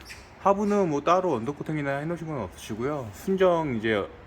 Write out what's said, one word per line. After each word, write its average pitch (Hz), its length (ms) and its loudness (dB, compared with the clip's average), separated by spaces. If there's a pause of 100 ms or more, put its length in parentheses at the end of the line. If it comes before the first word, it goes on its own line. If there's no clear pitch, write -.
(460)
하부는 202 440 2
뭐 143 100 0
따로 175 340 2
언더코팅이나 143 640 -4
해놓으신 165 300 -6
건 139 140 -6
없으시고요. 117 720 -6
순정, 175 640 2
이제 104 280 2 (200)